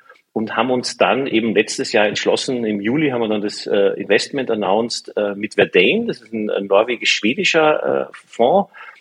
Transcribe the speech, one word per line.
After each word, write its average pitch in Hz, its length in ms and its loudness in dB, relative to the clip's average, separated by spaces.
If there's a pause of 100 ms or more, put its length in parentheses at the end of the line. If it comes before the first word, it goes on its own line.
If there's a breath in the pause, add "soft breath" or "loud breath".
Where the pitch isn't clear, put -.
(340 soft breath)
und 110 220 -4
haben 117 140 -2
uns 127 280 -4
dann 107 280 2
eben 110 300 0
letztes 110 380 -2
Jahr 107 120 4
entschlossen, 110 580 -2
im 107 160 -2
Juli 135 300 0
haben 120 120 -2
wir 113 60 -2
dann 107 140 -2
das, 104 240 -8
äh, 98 340 2
Investment 113 520 0
announced, 107 680 -2
äh, 104 160 -2
mit 104 220 -8
Verdane, 104 500 4
das 220 160 -8
ist - 100 -20
ein, 107 200 -4
ein 101 160 -2
norwegisch-schwedischer, 120 1400 2
äh, - 40 -20 (140)
Fonds, 170 420 2 (320 loud breath)